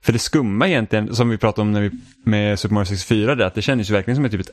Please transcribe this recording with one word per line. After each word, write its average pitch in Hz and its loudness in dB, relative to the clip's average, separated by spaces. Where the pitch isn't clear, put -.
för - 2
det 117 4
skumma 120 0
egentligen, 110 -2
som 117 2
vi 113 -2
pratade 107 0
om 107 2
när 104 0
vi, 101 0
med 104 0
Super 107 -2
Mario 104 2
sextiofyra, 104 0
det 120 2
är - 0
att 92 -4
det 107 -4
känns 113 0
ju 107 0
verkligen 104 0
som 143 0
ett, 117 0
typ 98 -2
ett 90 -8